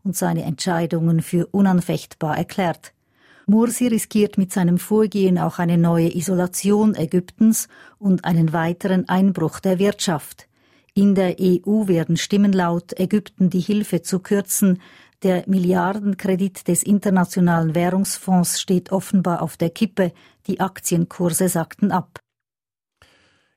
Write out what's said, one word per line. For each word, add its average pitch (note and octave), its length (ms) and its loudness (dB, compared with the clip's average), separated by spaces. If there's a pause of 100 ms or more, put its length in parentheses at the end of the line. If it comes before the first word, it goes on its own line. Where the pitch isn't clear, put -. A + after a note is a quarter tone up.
und F#3+ 140 -4
seine E3+ 280 -2
Entscheidungen E3 760 0
für E3+ 260 -2
unanfechtbar F3 880 0
erklärt. F3 560 -6 (540)
Mursi A#3 400 2
riskiert G#3+ 500 0
mit F#3+ 160 -2
seinem F3 240 2
Vorgehen G3 640 0
auch E3 180 -2
eine F3 220 0
neue E3+ 360 2
Isolation F#3+ 800 0
Ägyptens F#3 720 0 (300)
und G3 260 0
einen E3 300 2
weiteren F3 560 -2
Einbruch F3+ 500 0
der F#3 200 0
Wirtschaft. - 680 -4 (460)
In G3+ 220 4
der F#3 240 0
E F3+ 260 2
U G#3+ 220 0
werden E3 280 0
Stimmen G3+ 380 2
laut, E3+ 460 -2
Ägypten F#3 500 0
die F3+ 120 0
Hilfe G#3 420 -2
zu F#3 160 -4
kürzen. G3 600 0 (440)
Der F3+ 240 0
Milliardenkredit F#3+ 1200 -2
des E3+ 160 0
Internationalen F3 880 2
Währungsfonds F3+ 880 0
steht F3+ 300 -2
offenbar F3+ 500 0
auf - 160 -6
der E3 140 0
Kippe. F#3 420 -2 (320)
Die F#3+ 140 -6
Aktienkurse F3 920 -2
sackten F3 420 -2
ab. - 280 -6 (1400)